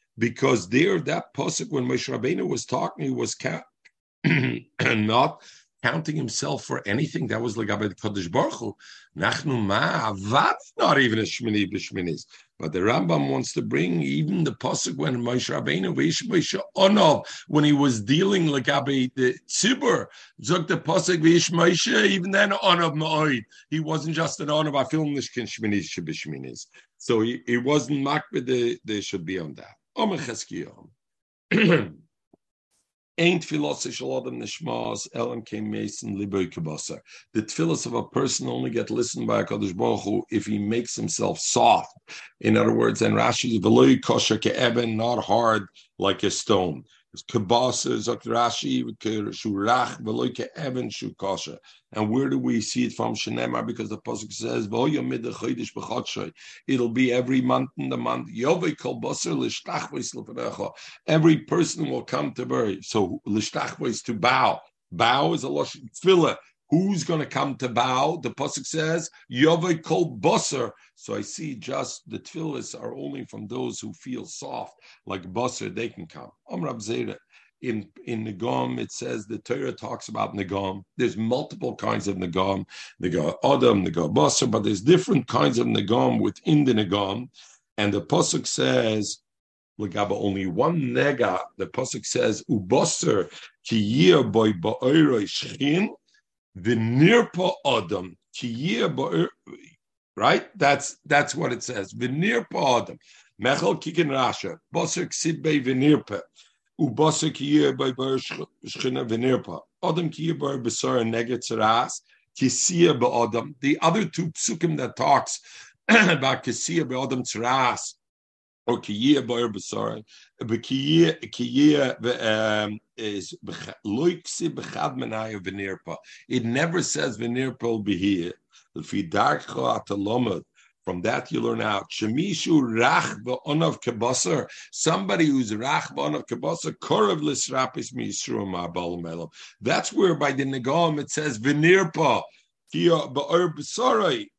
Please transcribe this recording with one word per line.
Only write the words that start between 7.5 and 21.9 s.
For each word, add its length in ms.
Legabe 380
Kadosh 360
Baruch 240
Hu. 220
Nachnu 440
ma, 520
avad, 420
not 200
even 200
a 40
Shmini 480
B'Shminis. 560
But 140
the 60
Rambam 500
wants 260
to 80
bring 400
even 420
the 80
pasuk 440
when 200
Moshe 340
Rabbeinu, 440
V'ish 340
Moshe 320
Onov, 480
when 160
he 80
was 280
dealing 460
Legabe 680
the 180
Tzibur, 580
Zog 240
the 80
pasuk 440
V'ish 300
Moshe, 560